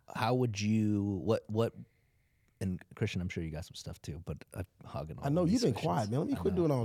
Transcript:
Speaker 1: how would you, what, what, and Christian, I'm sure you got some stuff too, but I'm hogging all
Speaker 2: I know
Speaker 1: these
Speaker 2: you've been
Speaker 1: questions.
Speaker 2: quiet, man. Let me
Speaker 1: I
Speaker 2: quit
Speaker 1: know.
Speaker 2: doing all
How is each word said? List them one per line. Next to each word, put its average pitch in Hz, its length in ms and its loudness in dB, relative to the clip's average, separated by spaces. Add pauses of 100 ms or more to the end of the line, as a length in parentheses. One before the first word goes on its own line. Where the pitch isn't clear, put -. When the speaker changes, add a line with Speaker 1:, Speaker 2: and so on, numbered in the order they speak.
(160)
Speaker 1:
how 120 180 2
would 117 260 2
you, 104 640 2
what, - 240 2
what, 110 260 2 (880)
and 92 220 -2 (140)
Christian, 101 260 -2
I'm 90 80 -4
sure 87 140 -4
you 80 80 -4
got 78 140 -8
some - 100 -20
stuff - 260 -12
too, - 240 -10
but - 120 -6 (180)
I'm 92 100 -6 (180)
hogging - 360 -8
all - 80 -8
Speaker 2:
I - 20 2
know 175 160 4
Speaker 1:
these 175 80 4
Speaker 2:
you've 240 80 2
been 180 120 4
Speaker 1:
questions. 170 200 0
Speaker 2:
quiet, 113 160 0
man. 123 120 0
Let - 80 -2
me 285 40 0
Speaker 1:
I - 40 0
Speaker 2:
quit 196 180 0
Speaker 1:
know. 180 60 2
Speaker 2:
doing 160 100 4
all 127 140 4